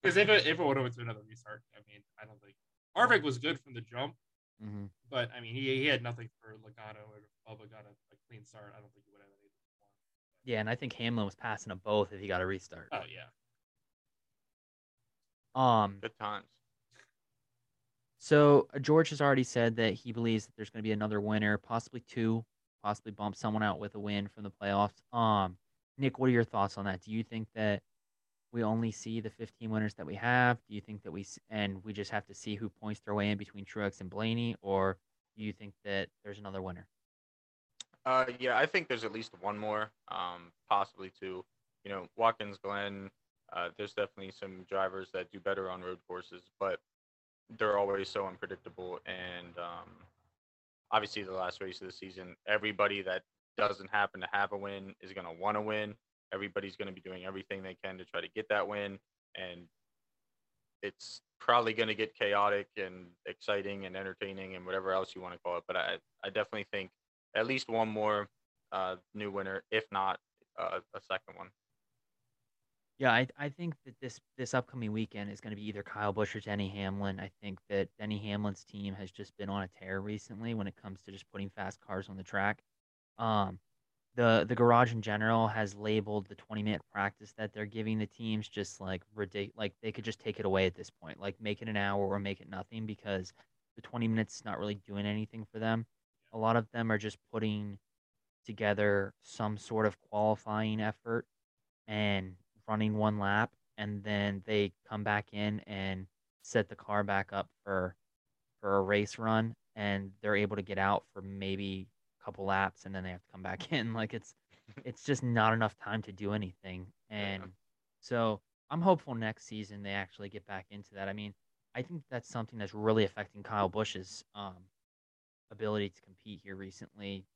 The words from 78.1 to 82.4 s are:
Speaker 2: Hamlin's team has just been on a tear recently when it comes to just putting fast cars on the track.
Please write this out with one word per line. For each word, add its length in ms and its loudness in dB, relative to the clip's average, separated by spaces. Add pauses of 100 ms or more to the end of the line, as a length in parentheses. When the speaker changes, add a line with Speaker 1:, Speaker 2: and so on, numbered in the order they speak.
Speaker 2:
Hamlin's 460 -4
team 300 -8
has 160 -12
just 260 -16
been 120 -8
on 140 -2
a 60 -6
tear 320 -6
recently 540 -8
when 120 -2
it 100 -8
comes 260 -14
to 100 -18
just 180 -18
putting 200 -8
fast 300 -8
cars 280 -6
on 80 -12
the 60 -10
track. 400 0 (560)